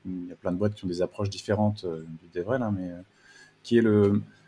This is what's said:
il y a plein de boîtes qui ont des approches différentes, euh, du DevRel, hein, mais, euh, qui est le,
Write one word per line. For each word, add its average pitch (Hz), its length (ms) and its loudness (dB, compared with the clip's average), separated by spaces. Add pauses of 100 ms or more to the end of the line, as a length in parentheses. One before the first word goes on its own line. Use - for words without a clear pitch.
il 90 220 -8
y - 20 -14
a 82 40 -16
plein 92 160 -6
de 90 60 -2
boîtes 104 160 0
qui 95 120 -12
ont - 20 -4
des 87 160 -2
approches 101 260 -4
différentes, 107 560 -2
euh, 80 180 -8 (200)
du 85 60 -20 (100)
DevRel, 120 240 -2
hein, 107 120 -2
mais, 92 140 -6
euh, 87 60 -12 (680)
qui 117 160 2
est 117 40 6
le, 104 400 6 (260)